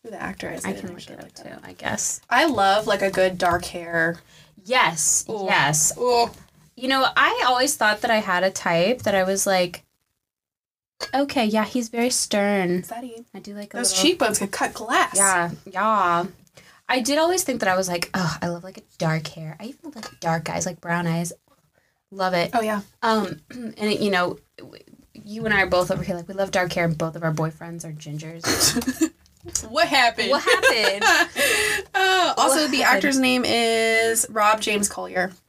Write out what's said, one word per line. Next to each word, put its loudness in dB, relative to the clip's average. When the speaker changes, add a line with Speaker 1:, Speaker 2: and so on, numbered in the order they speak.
Speaker 1:
who -16
the -12
actor -10
is. -10
Speaker 2:
I -4
Speaker 1:
I -6
didn't -10
Speaker 2:
can -12
look -16
Speaker 1:
actually -18
Speaker 2:
it -18
up -16
Speaker 1:
look -20
that -20
Speaker 2:
too, -16
Speaker 1:
up. -20
Speaker 2:
I -18
guess. -6
Speaker 1:
I 4
love, 2
like, 0
a 0
good 0
dark 2
hair. -2
Speaker 2:
Yes. 0
Speaker 1:
Ooh. -6
Speaker 2:
Yes. 2
Speaker 1:
Ooh. 2
Speaker 2:
You -4
know, 2
I 2
always 2
thought 2
that 0
I 4
had 0
a 4
type 0
that 0
I 4
was 0
like, 0
"Okay, 0
yeah, 2
he's -4
very 0
stern." 0
Speaker 1:
Zaddy. -12
Speaker 2:
I -12
do -16
like -14
a -6
Speaker 1:
Those 0
Speaker 2:
little 2
Speaker 1:
cheekbones 2
could -2
cut -2
glass. 0
Speaker 2:
Yeah, 4
yeah. 2
I 2
did 0
always 2
think -4
that 0
I 2
was 0
like, -4
"Oh, 0
I -2
love, -8
like, -18
a -20
dark 0
hair." -14
I -12
even -14
love, -14
like, -16
dark -2
eyes, -4
like, -8
brown -2
eyes. -2
Love 0
it. 2
Speaker 1:
Oh, 2
yeah. -2
Speaker 2:
Um, 0
<clears throat> -20
and, -12
it, 0
you 2
know, 0
w-, -20
you -12
and 0
I 4
are 2
both 2
over 0
here, -4
like, -10
we -12
love -2
dark 0
hair, 0
and 0
both -4
of -8
our 0
boyfriends -6
are -12
gingers. -2
Speaker 1:
<laughs> -20
What 2
happened? 2
Speaker 2:
What 2
happened? 2
Speaker 1:
<laughs> 2
Uh, 2
also, 4
Speaker 2:
What 0
Speaker 1:
the 0
Speaker 2:
happened? 4
Speaker 1:
actor's 2
name 2
is 2
Rob 2
James 0
Collier -4